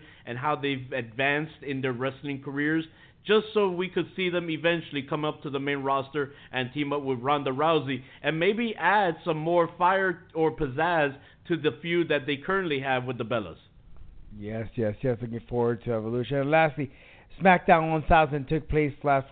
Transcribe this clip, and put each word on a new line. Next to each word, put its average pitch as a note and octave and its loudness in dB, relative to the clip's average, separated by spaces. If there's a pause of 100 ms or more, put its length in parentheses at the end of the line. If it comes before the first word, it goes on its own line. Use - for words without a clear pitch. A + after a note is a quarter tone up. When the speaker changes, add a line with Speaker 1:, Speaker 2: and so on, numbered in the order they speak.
(260)
Speaker 1:
and A#2+ -8
how D3 -2
they've C3+ -4
advanced C3+ -2
in C3+ -6
their C3 -2
wrestling C3+ -6
careers, D3 -2 (420)
just G#3+ 4
so G3+ 2
we F3+ -2
could F3+ -2 (100)
see F#3 0
them F3 -2
eventually D#3+ 0
come D3+ -4
up D3+ -4
to D3+ -8
the C3+ -4
main C#3 -2
roster C3+ -2 (180)
and B2+ -4
team C#3+ -2
up C#3+ -2
with C3+ -2
Ronda C#3 0
Rousey C#3 0 (180)
and D3+ 0
maybe G#3+ 0
add F3+ 2
some D#3+ -2
more E3+ 2
fire F#3 2 (160)
or D#3+ 2
pizzazz D3+ 0 (320)
to F3 0
the D3 0
feud E3+ 0
that C#3+ 0
they D3 0
currently D#3+ -2
have C3 0
with B2+ -4
the A#2 -4
Bellas. G#2 -4 (840)
Speaker 2:
Yes, G#2 -8
yes, G#2+ 0
yes. B2+ 0
Looking A#2 -8
forward A#2+ 0
to A#2+ -2
Evolution. A#2 -2
And C#3 0
lastly, D3+ 2 (500)
SmackDown F3 6
One D#3+ 0
thousand D3+ 4
took D#3+ -2
place D3 2 (100)
last C#3 2